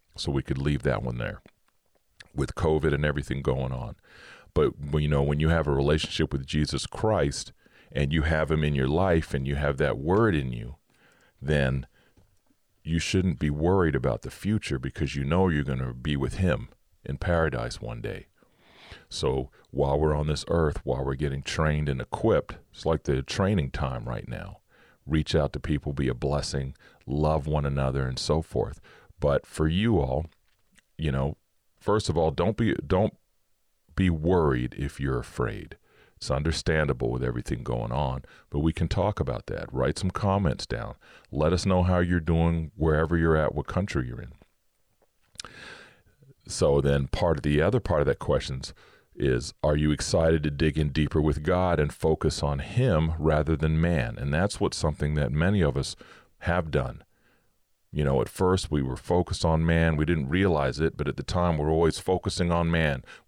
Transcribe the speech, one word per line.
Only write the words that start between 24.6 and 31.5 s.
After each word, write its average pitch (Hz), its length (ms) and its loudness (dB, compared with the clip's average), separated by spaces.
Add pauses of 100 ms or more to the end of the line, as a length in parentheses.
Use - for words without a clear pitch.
Reach 78 300 0
out 73 180 4
to 69 60 -6
people, 73 340 -2
be 67 140 0
a 62 80 0
blessing, 69 600 -4 (300)
love 76 420 0
one 76 180 0
another, 67 420 0
and 64 100 -6
so 78 240 0
forth. - 380 -6 (400)
But 71 260 2
for - 220 0
you 98 320 2
all, 69 280 -2 (720)
you 78 140 -2
know, 67 260 -2 (400)